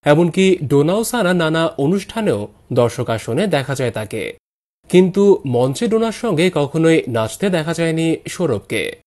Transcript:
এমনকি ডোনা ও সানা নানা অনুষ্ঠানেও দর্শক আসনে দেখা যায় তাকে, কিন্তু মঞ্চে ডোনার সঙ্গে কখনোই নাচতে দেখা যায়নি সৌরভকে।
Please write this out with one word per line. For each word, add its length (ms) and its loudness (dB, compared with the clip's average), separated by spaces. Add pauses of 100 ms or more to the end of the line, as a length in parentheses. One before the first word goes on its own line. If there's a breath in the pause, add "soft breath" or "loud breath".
এমনকি 400 4 (180)
ডোনা 300 2
ও 100 0
সানা 300 0
নানা 300 0 (140)
অনুষ্ঠানেও 600 -2 (340)
দর্শক 360 0
আসনে 380 -2
দেখা 280 -2
যায় 160 -4
তাকে, 320 -8 (680)
কিন্তু 340 4 (220)
মঞ্চে 420 0
ডোনার 240 0
সঙ্গে 420 -2
কখনোই 440 2 (100)
নাচতে 420 -4
দেখা 240 -2
যায়নি 340 -2 (220)
সৌরভকে। 540 -4 (240)